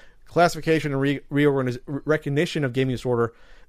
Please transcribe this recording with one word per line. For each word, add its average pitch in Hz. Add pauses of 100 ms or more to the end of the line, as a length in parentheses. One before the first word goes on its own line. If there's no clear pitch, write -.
(260)
classification 160
and 135
re-, 139 (120)
reorganiz-, 139
re-, 139
recognition 151
of 127
gaming 131
disorder 117 (360)